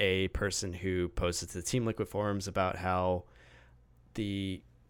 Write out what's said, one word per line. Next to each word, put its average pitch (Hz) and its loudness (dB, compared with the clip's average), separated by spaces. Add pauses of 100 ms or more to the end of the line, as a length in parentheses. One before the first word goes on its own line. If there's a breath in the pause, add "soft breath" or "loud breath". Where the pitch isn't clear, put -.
a 95 4
person 98 -2
who 90 0
posted 87 -2
to - -12
the 87 -8
Team 120 0
Liquid 107 -2
forums 101 -2
about 92 2
how 92 2 (920 soft breath)
the 98 -2 (300)